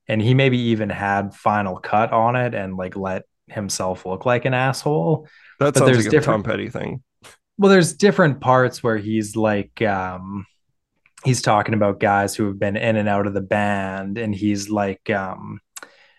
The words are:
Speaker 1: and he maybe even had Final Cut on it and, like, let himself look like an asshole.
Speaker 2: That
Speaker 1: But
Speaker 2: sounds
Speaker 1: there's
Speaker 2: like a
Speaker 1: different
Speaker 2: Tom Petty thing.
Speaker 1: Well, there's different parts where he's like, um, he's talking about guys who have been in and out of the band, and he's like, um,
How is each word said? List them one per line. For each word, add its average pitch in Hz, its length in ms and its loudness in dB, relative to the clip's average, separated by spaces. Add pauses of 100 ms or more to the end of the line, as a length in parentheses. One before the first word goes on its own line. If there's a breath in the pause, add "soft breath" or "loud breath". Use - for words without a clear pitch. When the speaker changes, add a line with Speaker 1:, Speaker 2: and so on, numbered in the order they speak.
Speaker 1:
and 110 120 0
he 120 140 4
maybe 135 240 4
even 110 320 0
had 101 420 -2
Final 101 460 -2
Cut 113 340 0
on 117 220 2
it 123 220 -2
and, 95 200 -8
like, 92 200 -8
let 95 260 -6 (240)
himself 95 580 -6
look 92 220 -6
like 123 200 0
an 131 80 0
asshole. 147 720 -2 (320 loud breath)
Speaker 2:
That 143 140 2
Speaker 1:
But 135 60 4
Speaker 2:
sounds 139 60 6
Speaker 1:
there's 127 120 6
Speaker 2:
like 104 80 2
a 110 40 0
Speaker 1:
different 113 340 2
Speaker 2:
Tom 110 60 -4
Petty 101 200 -4
thing. - 340 -8 (540 loud breath)
Speaker 1:
Well, 196 120 6
there's 180 220 6
different 185 480 4
parts 127 420 2
where 113 140 2
he's 107 400 -2
like, 107 460 -2
um, 95 640 -4 (800)
he's 127 180 0
talking 110 320 2
about 101 260 0
guys 101 340 0
who 107 120 -2
have 98 120 -6
been 101 180 -2
in 113 200 0
and 104 120 0
out 101 180 0
of 98 80 -6
the 98 80 -2
band, 98 760 -4
and 107 160 -4
he's 101 360 -2
like, 101 400 -4
um, 101 500 -6 (580 loud breath)